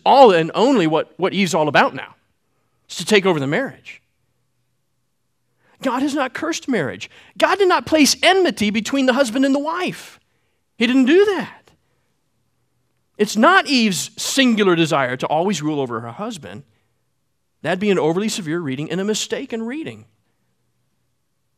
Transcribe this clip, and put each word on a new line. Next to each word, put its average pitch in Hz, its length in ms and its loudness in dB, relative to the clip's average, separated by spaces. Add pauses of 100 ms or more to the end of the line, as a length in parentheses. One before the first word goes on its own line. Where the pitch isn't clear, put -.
all 233 260 8
and 165 220 2
only 214 320 2
what, 156 320 -2
what 185 160 -2
Eve's 185 200 0
all 156 140 2
about 180 260 4
now. - 200 -14 (720)
It's - 100 -16
to 170 80 -8
take 180 220 2
over 170 120 2
the 135 80 -4
marriage." - 540 -6 (1800)
God 254 220 -4
has 294 100 -2
not 262 220 -4
cursed 320 320 -6
marriage. 135 420 -4 (300)
God 330 200 2
did 392 100 2
not 311 180 0
place 311 340 2
enmity 320 500 2
between 240 360 -2
the 254 60 4
husband 262 320 0
and 277 100 2
the 285 60 0
wife. 330 580 -8 (580)
He 226 120 0
didn't 262 160 2
do 349 220 4
that. - 440 -6 (1500)
It's 208 200 -2
not 330 320 4
Eve's 220 420 0 (100)
singular 220 540 2
desire 143 420 0
to 147 120 -8
always 160 340 -2
rule 151 180 -4
over 120 200 -6
her 117 100 -12
husband. 147 540 -14 (1000)
That'd 180 160 -4
be 202 140 0
an 175 60 2
overly 165 300 0
severe 175 300 -6
reading 143 320 -8
and 180 100 -4
a 196 40 -6
mistaken 214 580 -6
reading. 226 440 -12 (1500)